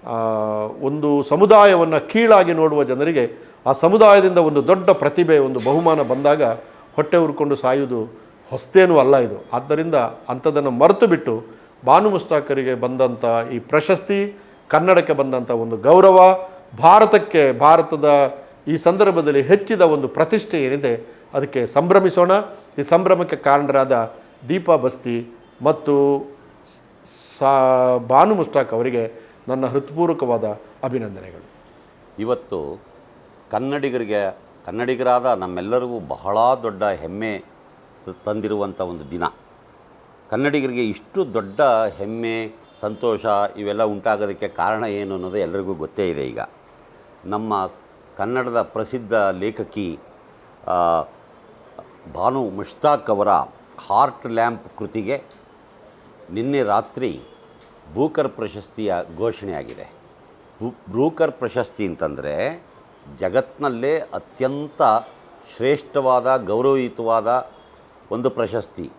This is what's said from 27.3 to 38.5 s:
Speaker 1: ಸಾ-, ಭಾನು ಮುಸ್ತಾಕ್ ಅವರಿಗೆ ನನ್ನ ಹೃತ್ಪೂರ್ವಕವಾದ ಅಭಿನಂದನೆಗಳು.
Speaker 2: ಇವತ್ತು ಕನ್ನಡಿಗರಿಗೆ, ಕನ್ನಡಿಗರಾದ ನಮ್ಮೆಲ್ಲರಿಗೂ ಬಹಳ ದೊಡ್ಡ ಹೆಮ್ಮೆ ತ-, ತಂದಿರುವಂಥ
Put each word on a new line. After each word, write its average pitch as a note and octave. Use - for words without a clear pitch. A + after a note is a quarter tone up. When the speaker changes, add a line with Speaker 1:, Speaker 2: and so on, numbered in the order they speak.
Speaker 1:
ಸಾ-, C3
ಭಾನು E3+
ಮುಸ್ತಾಕ್ D3
ಅವರಿಗೆ A#2
ನನ್ನ C3
ಹೃತ್ಪೂರ್ವಕವಾದ C#3
ಅಭಿನಂದನೆಗಳು. F#2+
Speaker 2:
ಇವತ್ತು G2
ಕನ್ನಡಿಗರಿಗೆ, A#2
ಕನ್ನಡಿಗರಾದ B2
ನಮ್ಮೆಲ್ಲರಿಗೂ A2
ಬಹಳ F#2
ದೊಡ್ಡ G#2
ಹೆಮ್ಮೆ G2
ತ-, F2
ತಂದಿರುವಂಥ G#2